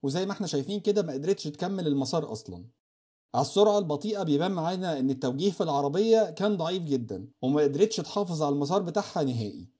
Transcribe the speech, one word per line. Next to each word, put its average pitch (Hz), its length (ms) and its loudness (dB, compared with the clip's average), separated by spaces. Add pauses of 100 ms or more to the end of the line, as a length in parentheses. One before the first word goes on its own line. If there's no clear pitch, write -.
وزي 156 220 0
ما 202 60 -4
احنا 190 160 -4
شايفين 160 320 -2
كده 202 220 2
ما 160 120 -2
قدرتش 165 300 0
تكمل 175 440 -4
المسار 139 440 0
أصلًا. 95 340 -10 (720)
على 123 60 2
السرعة 208 360 4
البطيئة 202 460 -2
بيبان 160 280 2
معانا 175 480 -2
إن 131 100 2
التوجيه 135 420 0
في 196 120 -2
العربية 170 680 2
كان 196 280 0
ضعيف 170 260 -2
جدًا، 113 440 -4 (140)
وما 143 200 2
قدرتش 147 340 4
تحافظ 175 480 -2
على 143 100 2
المسار 147 280 0
بتاعها 175 420 -2
نهائي. 113 460 -4 (100)